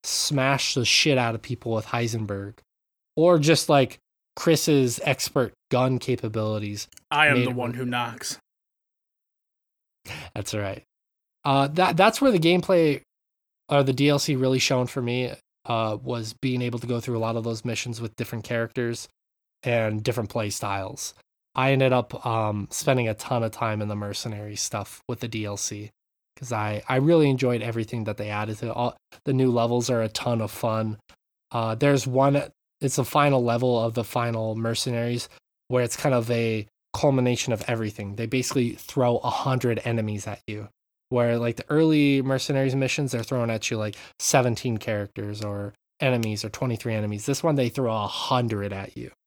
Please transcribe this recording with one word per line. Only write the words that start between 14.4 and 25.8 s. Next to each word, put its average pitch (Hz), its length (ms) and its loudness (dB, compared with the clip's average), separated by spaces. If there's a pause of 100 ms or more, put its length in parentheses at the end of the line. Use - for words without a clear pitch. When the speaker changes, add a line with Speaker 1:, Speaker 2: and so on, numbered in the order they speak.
Speaker 1:
shone 127 300 0
for - 120 -6
me, 123 320 -4 (320)
uh, 113 380 -2
was 117 400 -6
being 127 180 -2
able 120 200 -4
to 120 80 -10
go 120 100 -2
through 117 180 -4
a 113 40 -2
lot 113 160 -2
of 113 80 -4
those 113 200 -6
missions 117 360 -6
with 117 160 -10
different 113 280 -8
characters 117 640 -4 (540)
and 110 400 0
different 113 260 -2
play 107 220 -4
styles. 98 640 -6 (400)
I 131 160 2
ended 131 220 4
up, - 340 -2
um, 107 460 -2
spending 127 360 0
a 107 60 -2
ton 117 300 -2
of 110 80 -4
time 107 280 -4
in 104 60 -4
the 104 80 -6
mercenary 104 640 -8
stuff - 520 -8
with 123 120 -6
the 117 80 -6
D 110 160 -6
L 101 120 -6
C 104 340 -8 (460)